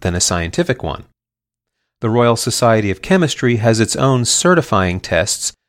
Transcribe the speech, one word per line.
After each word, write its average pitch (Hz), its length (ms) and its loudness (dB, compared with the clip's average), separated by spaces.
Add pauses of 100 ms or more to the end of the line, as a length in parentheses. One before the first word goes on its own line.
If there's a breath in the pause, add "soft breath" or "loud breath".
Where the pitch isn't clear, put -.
than 90 140 -2
a 90 60 -2
scientific 87 640 -4
one. - 200 -8 (960)
The 113 100 -2
Royal 117 260 4
Society 110 560 0
of - 100 -6
Chemistry 139 540 0
has 113 240 2
its 107 160 0
own 131 280 2
certifying 107 760 0
tests - 520 -2 (160)